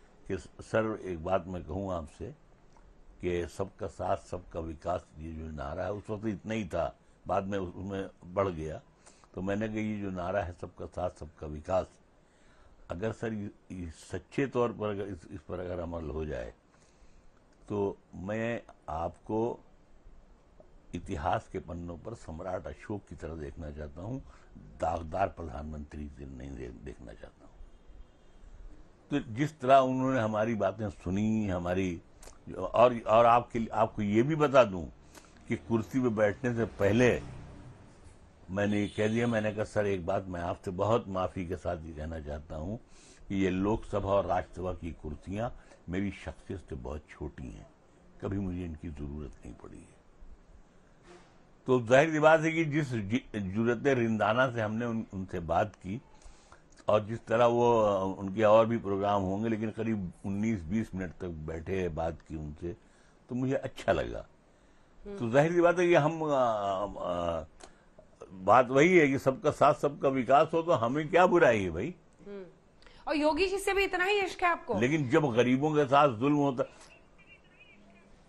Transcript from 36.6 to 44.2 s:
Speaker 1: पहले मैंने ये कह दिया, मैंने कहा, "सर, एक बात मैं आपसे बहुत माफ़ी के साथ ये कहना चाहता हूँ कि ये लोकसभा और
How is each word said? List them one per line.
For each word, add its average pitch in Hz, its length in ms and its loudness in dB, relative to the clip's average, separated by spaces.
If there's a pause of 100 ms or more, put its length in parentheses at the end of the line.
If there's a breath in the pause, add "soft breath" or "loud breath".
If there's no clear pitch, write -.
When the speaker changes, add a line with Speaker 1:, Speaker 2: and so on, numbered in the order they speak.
Speaker 1:
पहले 104 580 4 (1300)
मैंने 101 300 2
ये 101 80 0
कह 107 200 0
दिया, 117 180 0
मैंने 107 260 0
कहा, 104 120 -2
"सर, 104 220 -2
एक 92 200 -2
बात 95 200 -2
मैं 90 140 -6
आपसे 92 300 -6
बहुत 98 380 0
माफ़ी 92 380 -4
के 87 100 -6
साथ 87 260 -6
ये 82 100 -12
कहना 80 280 -10
चाहता 73 360 -10
हूँ 95 240 -8 (480 loud breath)
कि 98 60 -6
ये 95 160 2
लोकसभा 101 580 -2
और 98 180 2